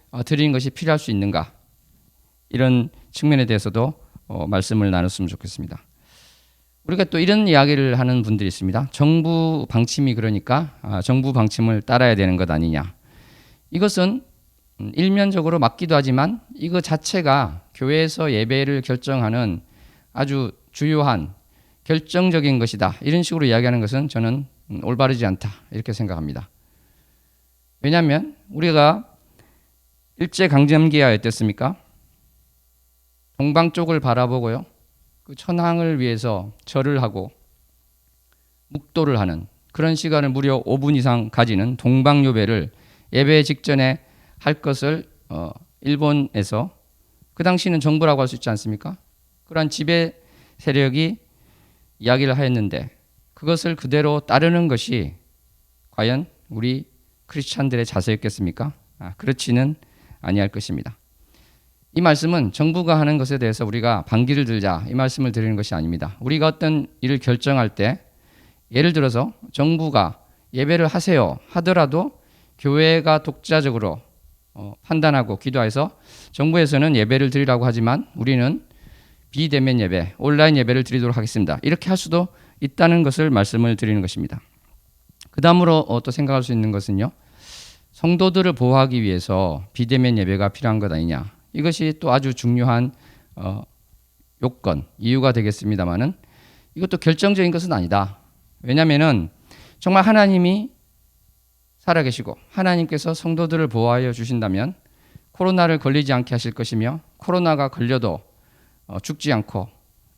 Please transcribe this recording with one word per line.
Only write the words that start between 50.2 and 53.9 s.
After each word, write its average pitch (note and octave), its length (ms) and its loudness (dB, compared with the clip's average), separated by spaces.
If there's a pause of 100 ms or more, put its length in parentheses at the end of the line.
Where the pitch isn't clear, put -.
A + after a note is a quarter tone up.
세력이 C#3+ 580 0 (840)
이야기를 B2+ 360 2
하였는데 A#2+ 540 -2 (420)
그것을 E3 420 -4
그대로 D3 460 0